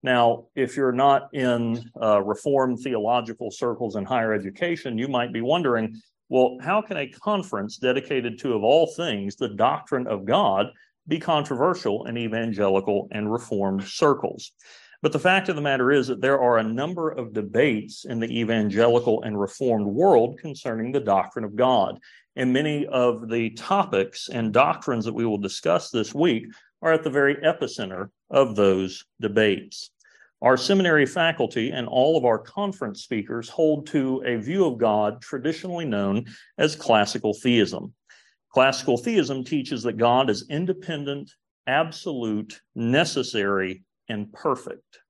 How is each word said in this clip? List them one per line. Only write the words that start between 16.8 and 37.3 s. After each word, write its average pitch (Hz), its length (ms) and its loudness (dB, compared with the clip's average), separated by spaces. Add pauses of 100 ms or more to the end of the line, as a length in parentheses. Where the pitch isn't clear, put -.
of 110 220 -8
debates 107 720 -2
in 117 160 -6
the 117 200 -4
evangelical 113 840 2
and 107 180 -4
Reformed 107 460 -2
world 127 520 4
concerning 123 540 -8
the 139 80 0
doctrine 104 440 0
of 104 120 -10
God. 120 420 2 (380)
And 127 160 0
many 147 340 0
of 123 420 0
the 113 220 -2
topics 113 760 -2
and 113 240 -2
doctrines 123 520 2
that 117 80 -6
we 117 140 -2
will 107 100 0
discuss 90 540 -2
this 110 240 -4
week 143 320 0 (340)
are 160 120 2
at 160 100 2
the 160 80 -4
very 139 260 2
epicenter 113 720 -4 (200)
of 131 240 4
those 95 500 2 (160)
debates. 104 680 0 (500)
Our 131 160 6
seminary 170 500 4
faculty 156 640 -2
and 131 180 -6
all 143 280 4
of 131 80 0
our 117 140 4
conference 190 640 -8
speakers 117 460 -6
hold 151 400 0
to 131 360 -2
a 123 120 -2
view 156 280 0
of 123 140 -2
God 107 420 0
traditionally 160 640 -6
known 104 420 -2 (300)
as 151 200 2
classical 107 580 2